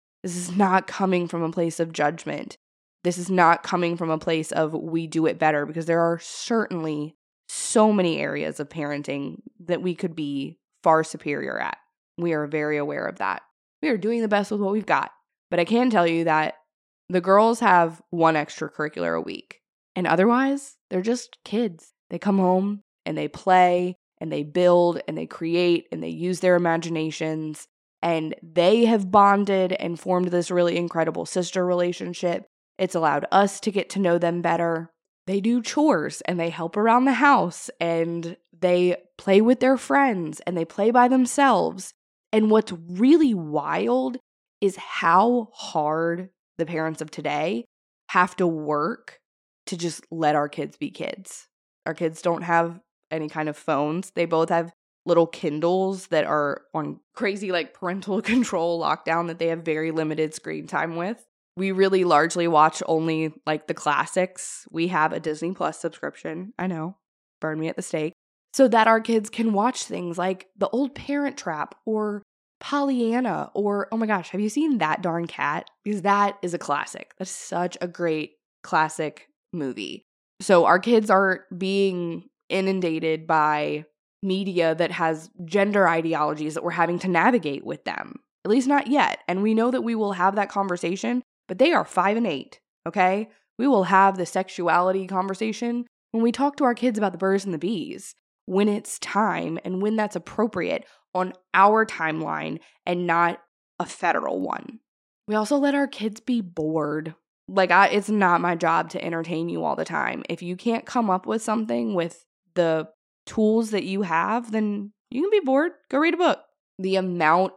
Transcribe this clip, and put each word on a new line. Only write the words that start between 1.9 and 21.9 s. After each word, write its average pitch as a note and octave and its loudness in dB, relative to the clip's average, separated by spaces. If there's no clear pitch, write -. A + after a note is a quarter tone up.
judgment. D3+ -4
This F3 -2
is F3+ -8
not E3+ 4
coming E3+ -2
from E3 -4
a D#3 -2
place D#3+ -2
of D#3 0
"we E3 -4
do D#3+ 0
it E3 0
better," D3+ 2
because D#3 -8
there E3+ 2
are E3+ 0
certainly D#3+ -6
so - 2
many E3+ 2
areas D3 -6
of C#3+ -10
parenting D3 -8
that E3+ -4
we F3+ -2
could E3 -6
be C#3+ -8
far D#3+ 4
superior C#3+ -6
at. - -6
We E3+ -2
are D3+ -2
very D3+ -2
aware D3 -4
of - -8
that. F#2+ -4
We D#4 0
are A3+ 0
doing A3+ -2
the A3 0
best G3+ 0
with G#3 -2
what G3 0
we've G#3+ -2
got. C#3+ 0
But E3+ 0
I E3+ 2
can B3 2
tell F#3+ 4
you E3 2
that D#3 2
the F3+ 2
girls G#3+ 6
have F3 4
one E3 4
extracurricular D3 -4
a E2 0
week. - -12
And F#3 -2
otherwise, B3 2
they're F#3 -2
just A#3 -4
kids. G3+ -6